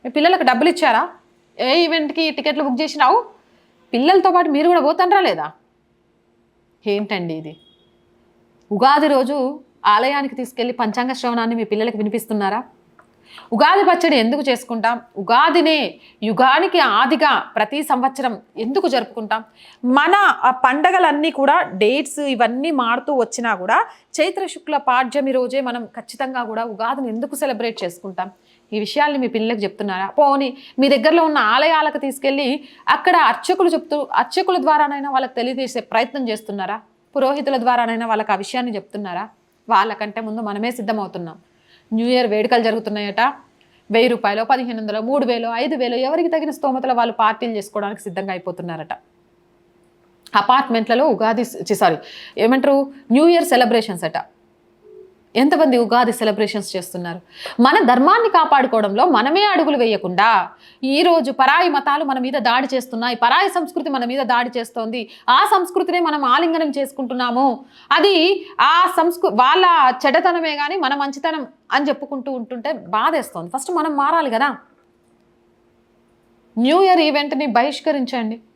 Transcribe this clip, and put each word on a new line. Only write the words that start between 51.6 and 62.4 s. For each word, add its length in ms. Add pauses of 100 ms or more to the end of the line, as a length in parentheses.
సారీ, 220 (420)
ఏమంటారు, 540 (200)
న్యూ 160
ఇయర్ 160
సెలబ్రేషన్స్ 600
అట. 200 (1120)
ఎంతమంది 420
ఉగాది 340
సెలబ్రేషన్స్ 640
చేస్తున్నారు? 440 (400)
మన 240
ధర్మాన్ని 440
కాపాడుకోవడంలో 800
మనమే 380
అడుగులు 320
వేయకుండా 720 (360)
ఈరోజు 480
పరాయి 360
మతాలు 360
మన 140
మీద 140
దాడి 420